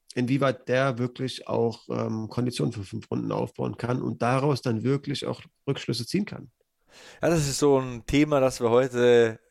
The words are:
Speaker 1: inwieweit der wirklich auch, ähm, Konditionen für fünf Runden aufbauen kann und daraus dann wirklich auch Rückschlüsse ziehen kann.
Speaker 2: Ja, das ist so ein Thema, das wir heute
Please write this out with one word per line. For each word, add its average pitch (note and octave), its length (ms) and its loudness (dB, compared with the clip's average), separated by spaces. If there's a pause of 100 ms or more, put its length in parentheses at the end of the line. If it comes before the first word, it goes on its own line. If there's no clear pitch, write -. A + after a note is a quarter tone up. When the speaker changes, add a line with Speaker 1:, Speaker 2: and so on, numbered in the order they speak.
(140)
Speaker 1:
inwieweit C3 540 0
der B2+ 300 2
wirklich B2+ 500 -6
auch, A#2 400 -2
ähm, A2+ 400 -4
Konditionen B2 440 -2
für G#2 120 -10
fünf - 260 -12
Runden - 220 -4
aufbauen A#2+ 460 -6
kann B2 240 -2
und - 200 -6
daraus C3 400 0
dann A2+ 220 -2
wirklich C#3 420 -4
auch B2 140 -8 (260)
Rückschlüsse B2 400 -6
ziehen G3 180 -2
kann. - 260 -14 (720)
Speaker 2:
Ja, D3 60 2
das D#3+ 180 2
ist C3+ 120 -4
so C#3 200 6
ein B2+ 280 -6
Thema, D3 340 4
das B2+ 200 2
wir A#2+ 100 2
heute A#2+ 680 6 (120)